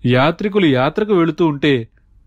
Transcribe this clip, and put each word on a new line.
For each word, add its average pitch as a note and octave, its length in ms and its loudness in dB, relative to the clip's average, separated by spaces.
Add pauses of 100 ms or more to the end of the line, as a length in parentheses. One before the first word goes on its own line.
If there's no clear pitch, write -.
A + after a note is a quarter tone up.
యాత్రికులు E3 600 0
యాత్రకు D3+ 460 0
వెళుతూ E3 340 0
ఉంటే C#3+ 420 -2 (380)